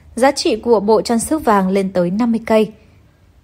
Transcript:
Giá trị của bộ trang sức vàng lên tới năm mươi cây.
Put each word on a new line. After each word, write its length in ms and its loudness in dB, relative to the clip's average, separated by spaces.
Giá 160 2
trị 260 -2
của 240 2
bộ 220 2
trang 160 0
sức 260 -4
vàng 240 2
lên 240 -2
tới 180 0
năm 220 -2
mươi 140 -2
cây. 240 2